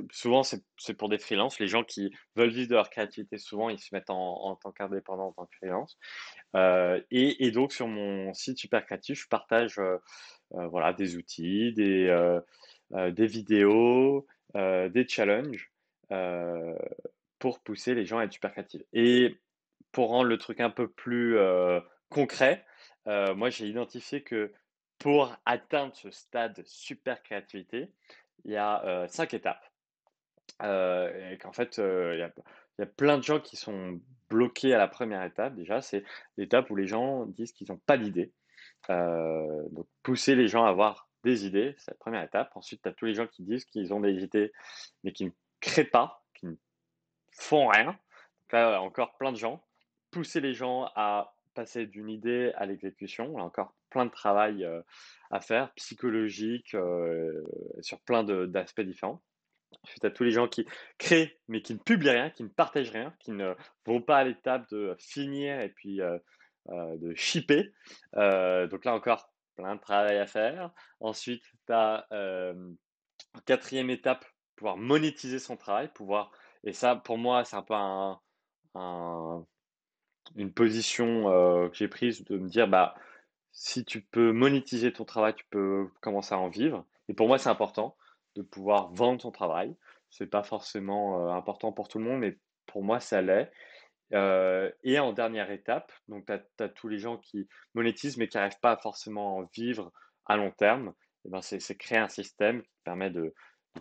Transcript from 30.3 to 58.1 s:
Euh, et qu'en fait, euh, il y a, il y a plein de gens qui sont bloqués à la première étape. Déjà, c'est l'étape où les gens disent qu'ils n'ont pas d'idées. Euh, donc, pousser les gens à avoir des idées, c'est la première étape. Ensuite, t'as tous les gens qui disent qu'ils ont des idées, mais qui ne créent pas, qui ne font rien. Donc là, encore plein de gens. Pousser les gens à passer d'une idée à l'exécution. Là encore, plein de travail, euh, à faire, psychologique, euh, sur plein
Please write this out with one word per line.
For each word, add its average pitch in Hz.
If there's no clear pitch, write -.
Euh, 92
et 92
qu'en 92
fait, 120
euh, 92
il 82
y 85
a, 85
il -
y -
a 95
plein 143
de 131
gens 151
qui -
sont 92
bloqués 120
à 117
la 101
première 107
étape. 110
Déjà, 101
c'est 101
l'étape 120
où 104
les 98
gens 123
disent 113
qu'ils -
n'ont 90
pas 139
d'idées. 92
Euh, 80
donc, 80
pousser 131
les 127
gens 113
à 110
avoir 104
des 117
idées, 107
c'est -
la -
première 113
étape. -
Ensuite, -
t'as 90
tous -
les 110
gens 113
qui -
disent 113
qu'ils 98
ont 104
des 98
idées, 104
mais 92
qui 95
ne 87
créent -
pas, -
qui -
ne 170
font 143
rien. 107
Donc -
là, 113
encore 104
plein 135
de 113
gens. 113
Pousser 165
les 135
gens 127
à 104
passer 117
d'une 107
idée 120
à 101
l'exécution. 101
Là 98
encore, 92
plein -
de 110
travail, 104
euh, 85
à 101
faire, 123
psychologique, 110
euh, 85
sur -
plein 113